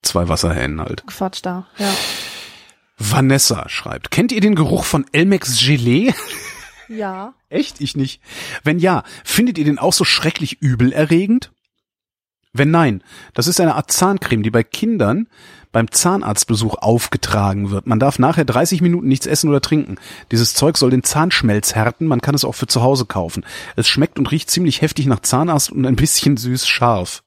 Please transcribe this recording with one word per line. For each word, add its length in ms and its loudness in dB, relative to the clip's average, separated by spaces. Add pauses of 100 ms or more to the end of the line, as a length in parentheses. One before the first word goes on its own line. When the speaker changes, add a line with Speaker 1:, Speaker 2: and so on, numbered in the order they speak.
Speaker 1:
zwei 260 -2
Wasserhähnen 520 -2
halt. 260 -10
Speaker 2:
Quatsch 360 -8
da, 240 -8 (100)
ja. 120 -4 (1080)
Speaker 1:
Vanessa 720 0
schreibt, 420 -10
„Kennt 220 0
ihr 80 0
den 140 4
Geruch 300 2
von 280 0
Elmex 520 2
Gelee?“ 540 4
<laughs> 40 -12 (680)
Speaker 2:
Ja. 440 -10 (160)
Speaker 1:
Echt? 320 -4
Ich 160 -4
nicht. 240 -4 (420)
Wenn 140 2
ja, 240 2 (200)
findet 360 0
ihr 80 2
den 120 2
auch 140 2
so 120 2
schrecklich 580 -2
übelerregend? 880 2 (1040)
Wenn 160 2
nein, 340 2 (300)
das 120 0
ist 140 0
eine 140 4
Art 180 -2
Zahncreme, 500 0
die 80 0
bei 120 2
Kindern 680 -2 (420)
beim 200 0
Zahnarztbesuch 840 0
aufgetragen 960 0
wird. 160 -4
Man 140 2
darf 180 2
nachher 280 2
dreißig 340 0
Minuten 260 2
nichts 200 0
essen 240 0
oder 100 4
trinken. 360 -2 (360)
Dieses 220 2
Zeug 240 2
soll 100 4
den 140 4
Zahnschmelz 720 0
härten, 320 0
man 160 0
kann 120 0
es 120 0
auch 80 -6
für 120 -6
zu 140 0
Hause 240 2
kaufen. 400 -6 (320)
Es 100 0
schmeckt 320 0
und 120 0
riecht 200 -2
ziemlich 300 0
heftig 240 0
nach 160 2
Zahnarzt 500 0
und 140 0
ein 120 2
bisschen 420 2
süß 280 -4
scharf. 600 -2